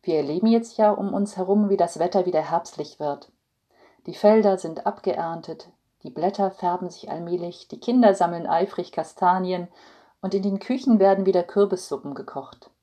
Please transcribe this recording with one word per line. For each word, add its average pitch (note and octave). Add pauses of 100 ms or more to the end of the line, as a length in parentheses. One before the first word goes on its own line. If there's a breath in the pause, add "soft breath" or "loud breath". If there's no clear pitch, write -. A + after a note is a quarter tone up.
Wir E3
erleben D3+
jetzt A3+
ja G#3+
um G3+
uns G3+
herum, G3
wie G3
das E3+
Wetter F3+
wieder D#3
herbstlich E3
wird. D3 (760 soft breath)
Die F3
Felder G#3
sind D#3+
abgeerntet, E3 (340)
die C#3
Blätter F#3+
färben F3+
sich -
allmählich, F3
die -
Kinder A#3+
sammeln E3+
eifrig F3+
Kastanien F3+ (520 soft breath)
und F#3
in G3
den G3
Küchen B3+
werden G3
wieder F3+
Kürbissuppen D3
gekocht. - (100)